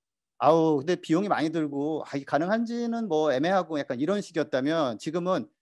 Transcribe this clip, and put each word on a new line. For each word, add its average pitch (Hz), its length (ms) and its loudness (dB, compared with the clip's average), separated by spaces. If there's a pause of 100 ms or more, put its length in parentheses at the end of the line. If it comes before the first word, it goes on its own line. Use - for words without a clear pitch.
(400)
아우, 156 400 6
근데 165 180 0
비용이 175 320 0
많이 151 220 2
들고, 151 560 -2
아, 143 100 -8
이게 139 80 -8
가능한지는 233 840 -2
뭐 156 240 2
애매하고 160 460 0
약간 135 220 -4
이런 190 200 0
식이었다면 139 800 -2
지금은, 175 500 -4 (120)